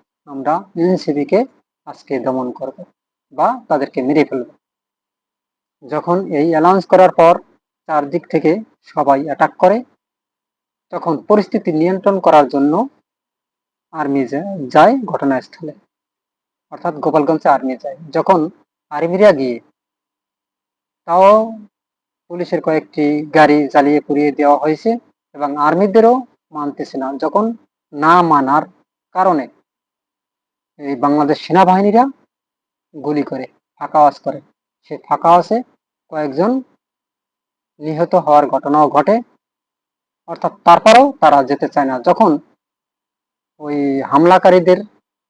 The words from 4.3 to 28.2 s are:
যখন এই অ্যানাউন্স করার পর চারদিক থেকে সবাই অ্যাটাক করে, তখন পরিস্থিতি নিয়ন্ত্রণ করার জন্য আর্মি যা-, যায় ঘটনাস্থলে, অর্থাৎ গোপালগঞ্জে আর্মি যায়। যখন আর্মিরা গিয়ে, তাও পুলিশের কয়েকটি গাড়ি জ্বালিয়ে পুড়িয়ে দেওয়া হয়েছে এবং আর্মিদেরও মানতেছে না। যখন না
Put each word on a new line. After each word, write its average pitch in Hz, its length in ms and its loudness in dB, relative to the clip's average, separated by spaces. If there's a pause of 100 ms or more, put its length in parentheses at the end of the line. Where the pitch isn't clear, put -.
যখন 175 460 -4
এই 156 160 0
অ্যানাউন্স 170 360 2
করার 185 260 4
পর 175 300 4 (460)
চারদিক 147 400 -4
থেকে 160 360 -2 (180)
সবাই 139 440 -2
অ্যাটাক 147 320 -2
করে, 208 260 2 (1080)
তখন 165 280 -6
পরিস্থিতি 208 540 -2
নিয়ন্ত্রণ 185 480 -2
করার 151 280 4
জন্য 147 400 -2 (1040)
আর্মি 139 360 -4
যা-, 160 420 -10
যায় 180 340 4
ঘটনাস্থলে, 147 720 -6 (1000)
অর্থাৎ 160 240 -8
গোপালগঞ্জে 151 540 -2
আর্মি 131 280 0
যায়। 139 200 -14 (120)
যখন 165 400 0 (400)
আর্মিরা 175 420 2
গিয়ে, 131 280 -2 (1500)
তাও 202 460 4 (760)
পুলিশের 175 340 -6
কয়েকটি 151 640 -2
গাড়ি 147 420 2
জ্বালিয়ে 147 340 2
পুড়িয়ে 147 300 -2
দেওয়া 143 260 2
হয়েছে 156 400 -2 (360)
এবং 143 240 -8
আর্মিদেরও 202 640 2 (300)
মানতেছে 143 460 -10
না। 135 200 -8
যখন 202 360 -2 (400)
না 160 280 2